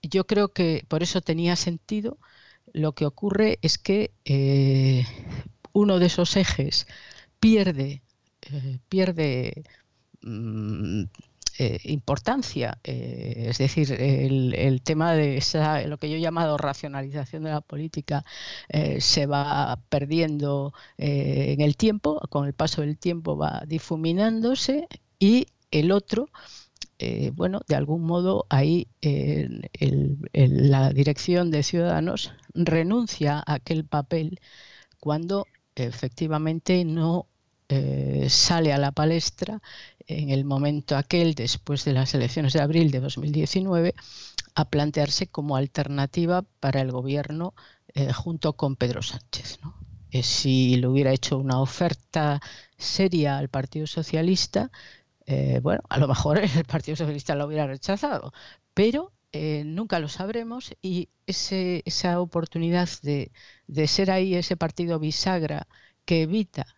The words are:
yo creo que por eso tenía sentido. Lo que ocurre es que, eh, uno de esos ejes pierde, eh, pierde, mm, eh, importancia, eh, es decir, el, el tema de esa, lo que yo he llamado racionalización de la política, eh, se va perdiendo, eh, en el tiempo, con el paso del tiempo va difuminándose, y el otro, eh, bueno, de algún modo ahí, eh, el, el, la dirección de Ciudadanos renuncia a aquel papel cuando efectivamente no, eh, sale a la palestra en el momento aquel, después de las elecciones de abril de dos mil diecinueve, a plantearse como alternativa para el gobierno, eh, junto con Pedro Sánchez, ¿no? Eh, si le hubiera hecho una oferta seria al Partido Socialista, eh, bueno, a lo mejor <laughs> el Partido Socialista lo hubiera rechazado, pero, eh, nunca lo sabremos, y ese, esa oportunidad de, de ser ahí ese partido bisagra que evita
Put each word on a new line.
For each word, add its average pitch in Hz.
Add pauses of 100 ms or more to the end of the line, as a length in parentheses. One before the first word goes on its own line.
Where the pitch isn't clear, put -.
yo 185
creo 208
que 165
por 160
eso 180
tenía 170
sentido. 214 (540)
Lo 156
que 156
ocurre 202
es -
que, 202 (140)
eh, 135 (680)
uno 202
de 175
esos 175
ejes - (540)
pierde, 170 (400)
eh, 135 (120)
pierde, 160 (560)
mm, 107 (540)
eh, -
importancia, 143
eh, 120
es 123
decir, 135
el, 135
el 131
tema 165
de 143
esa, 151
lo 147
que 151
yo 156
he 160
llamado 160
racionalización 139
de 156
la 151
política, 147 (460)
eh, 147
se -
va 143 (100)
perdiendo, 143 (240)
eh, 139
en 143
el 147
tiempo, 214
con 143
el 143
paso 160
del 147
tiempo 165
va 151
difuminándose, 220 (300)
y 226 (240)
el 156
otro, 202 (680)
eh, 123
bueno, 180
de 147
algún 147
modo 175
ahí, 151 (120)
eh, 143 (240)
el, 139 (160)
el, 135
la 135
dirección 151
de 151
Ciudadanos 170 (200)
renuncia 165
a 151
aquel 156
papel 160 (640)
cuando 170 (280)
efectivamente 156
no, 165 (440)
eh, 135
sale 160
a 139
la 143
palestra 165 (440)
en 156
el 135
momento 143
aquel, 165
después -
de 139
las 131
elecciones 131
de 156
abril 156
de 131
dos 135
mil 147
diecinueve, 170 (600)
a 156
plantearse 147
como 147
alternativa 143 (160)
para 135
el 131
gobierno, 139 (400)
eh, 135
junto 160
con 135
Pedro 123
Sánchez, -
¿no? 156 (360)
Eh, 123
si 131
le 123
hubiera 131
hecho 135
una 131
oferta 147 (340)
seria 160
al 139
Partido 139
Socialista, 170 (540)
eh, 135
bueno, -
a -
lo 139
mejor 147
<laughs> -
el 165
Partido 151
Socialista 151
lo 143
hubiera 151
rechazado, 190 (400)
pero, 240 (220)
eh, 151
nunca 170
lo 151
sabremos, 226
y 180 (180)
ese, 180
esa 175
oportunidad 170 (120)
de, 143 (340)
de 151
ser 190
ahí 190
ese 175
partido 170
bisagra 156 (360)
que 165
evita 175 (120)